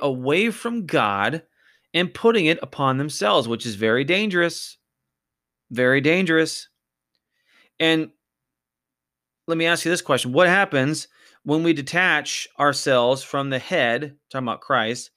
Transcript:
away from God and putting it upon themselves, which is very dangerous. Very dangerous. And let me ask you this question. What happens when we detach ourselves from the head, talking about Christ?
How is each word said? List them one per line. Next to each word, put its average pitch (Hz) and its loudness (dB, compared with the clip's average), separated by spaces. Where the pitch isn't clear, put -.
away 143 0
from 233 -6
God 117 0
and 180 -2
putting 226 2
it 165 2
upon 135 -2
themselves, 151 0
which 117 -6
is 110 -8
very 113 2
dangerous. 175 -2
Very 127 2
dangerous. 160 0
And 160 0
let 165 -2
me 165 0
ask 165 0
you 165 0
this 175 0
question. 123 0
What 175 6
happens 156 0
when 156 0
we 170 4
detach 156 0
ourselves 135 2
from 139 -6
the 131 -2
head, 139 -2
talking 131 -6
about 107 -6
Christ? 120 -2